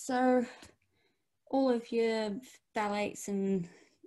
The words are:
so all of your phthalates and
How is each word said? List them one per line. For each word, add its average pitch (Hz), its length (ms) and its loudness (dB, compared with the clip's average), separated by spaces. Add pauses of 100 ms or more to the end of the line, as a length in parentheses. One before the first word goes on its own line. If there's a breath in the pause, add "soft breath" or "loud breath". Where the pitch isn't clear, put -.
so 254 380 4 (1080 loud breath)
all 269 200 2
of 233 200 -2
your 220 460 0 (400)
phthalates 208 520 -4
and 196 380 0 (400 loud breath)